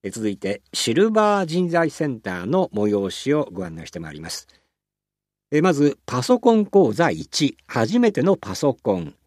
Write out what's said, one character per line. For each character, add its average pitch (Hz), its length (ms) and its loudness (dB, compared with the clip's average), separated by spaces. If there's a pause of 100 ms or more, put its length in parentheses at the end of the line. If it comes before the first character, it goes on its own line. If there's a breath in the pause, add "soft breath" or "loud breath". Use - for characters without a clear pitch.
え、 101 80 -8
続 110 200 -4
い 98 60 -6
て、 98 260 -6 (100)
シ - 220 -2
ル 202 160 4
バ 208 320 2
ー 175 40 -4
人 175 220 0
材 165 220 0
セ - 160 -4
ン 127 140 -4
タ 90 220 -6
ー - 40 -8
の 175 260 0
催 104 380 0
し 139 240 -2
を 151 180 -2
ご 90 120 -8
案 82 100 -12
内 82 140 -14
し - 20 -20
て 87 80 -12
ま 82 120 -12
い 71 40 -16
り 76 60 -14
ま 85 100 -12
す。 - 160 -12 (1040 soft breath)
え、 151 120 2
ま 185 100 4
ず、 143 320 2
パ 127 180 -2
ソ 247 160 2
コ 233 140 4
ン 214 140 4
講 175 260 4
座 151 180 2
一、 87 460 -2 (100)
初 127 320 0
め 233 140 4
て 123 100 -2
の 190 140 2
パ - 180 -10
ソ 139 200 0
コ 98 240 -2
ン。 76 160 -10 (120)